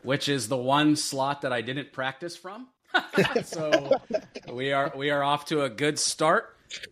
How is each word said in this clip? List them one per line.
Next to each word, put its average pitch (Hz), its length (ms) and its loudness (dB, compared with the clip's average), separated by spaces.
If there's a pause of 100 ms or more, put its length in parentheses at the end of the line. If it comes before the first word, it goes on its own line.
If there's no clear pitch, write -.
which 135 260 -2
is 131 200 -2
the 135 80 0
one 143 400 4
slot 139 460 -2
that 135 100 -2
I 120 100 -2
didn't 131 300 -6
practice 135 440 -8
from. 214 320 -16 (240)
<laughs> - 520 0
So 151 480 0 (600)
we 131 200 -2
are, 139 220 2
we 139 160 -2
are 143 120 2
off 143 240 0
to 151 160 0
a 135 80 0
good 143 280 0
start. - 580 2 (360)